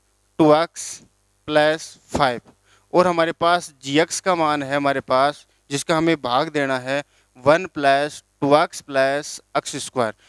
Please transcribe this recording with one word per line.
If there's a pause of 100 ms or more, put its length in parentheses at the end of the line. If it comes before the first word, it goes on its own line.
(380)
टू
एक्स (600)
प्लस (240)
फ़ाइव, (520)
और
हमारे
पास (100)
जी
एक्स
का
मान
है
हमारे
पास (240)
जिसका
हमें
भाग
देना
है (420)
वन
प्लस (180)
टू
एक्स
प्लस (160)
एक्स
स्क्वायर। (140)